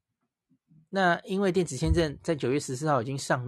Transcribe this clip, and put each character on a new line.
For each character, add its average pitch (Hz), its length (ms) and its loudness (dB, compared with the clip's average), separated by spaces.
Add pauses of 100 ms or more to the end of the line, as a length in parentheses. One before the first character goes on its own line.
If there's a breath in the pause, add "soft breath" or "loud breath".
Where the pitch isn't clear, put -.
(880)
那 180 360 2
因 196 160 -2
为 196 100 2
电 175 140 2
子 135 100 -8
签 160 160 0
证 156 320 2
在 170 100 0
九 127 180 0
月 147 80 2
十 135 160 -6
四 147 120 -4
号 139 140 4
已 110 40 -4
经 135 120 -4
上 131 300 -2